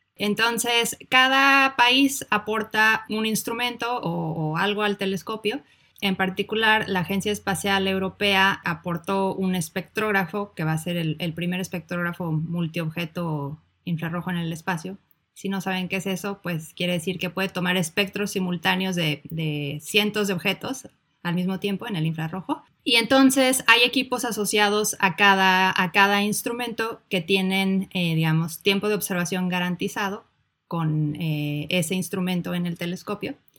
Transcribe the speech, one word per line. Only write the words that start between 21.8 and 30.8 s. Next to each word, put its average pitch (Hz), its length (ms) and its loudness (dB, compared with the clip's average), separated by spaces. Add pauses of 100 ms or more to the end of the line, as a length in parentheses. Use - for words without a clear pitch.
en 220 80 -6
el 156 120 0
infrarrojo. 165 580 -6 (180)
Y 240 140 4
entonces 262 720 6
hay 240 140 8
equipos 247 420 0
asociados 208 760 0
a 190 160 2
cada, 190 640 6
a 180 120 0
cada 202 320 6
instrumento 226 840 -4
que 190 120 -2
tienen, 190 720 0
eh, 170 240 0
digamos, 160 460 0
tiempo 196 260 2
de 208 80 0
observación 180 520 -2
garantizado 185 760 -4 (420)
con, 151 480 -2